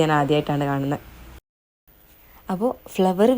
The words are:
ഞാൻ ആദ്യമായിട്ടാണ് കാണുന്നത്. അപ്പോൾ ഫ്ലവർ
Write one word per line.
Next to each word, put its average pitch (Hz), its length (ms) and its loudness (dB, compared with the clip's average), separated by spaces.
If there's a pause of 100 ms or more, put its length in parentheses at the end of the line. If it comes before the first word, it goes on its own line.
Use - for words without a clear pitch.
ഞാൻ 156 160 2
ആദ്യമായിട്ടാണ് 147 520 0
കാണുന്നത്. 139 280 -4 (1500)
അപ്പോൾ 220 180 -2 (220)
ഫ്ലവർ 190 440 2